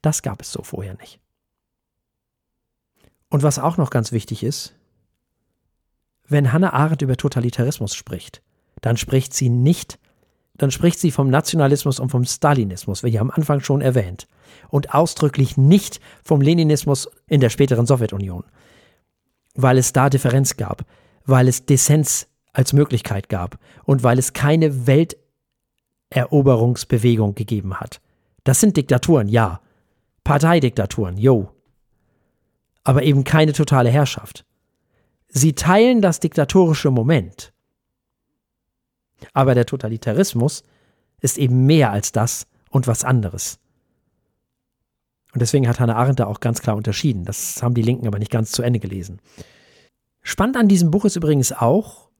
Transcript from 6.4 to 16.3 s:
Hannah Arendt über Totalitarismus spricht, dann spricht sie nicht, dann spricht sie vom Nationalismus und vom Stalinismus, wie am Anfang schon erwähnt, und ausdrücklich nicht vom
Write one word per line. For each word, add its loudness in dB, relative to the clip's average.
Hannah 2
Arendt 0
über -2
Totalitarismus -4
spricht, -14
dann -2
spricht -2
sie 0
nicht, 0
dann 0
spricht 0
sie 0
vom 0
Nationalismus 0
und -4
vom 0
Stalinismus, -2
wie 0
am -2
Anfang -2
schon -2
erwähnt, -2
und -2
ausdrücklich 0
nicht 4
vom 0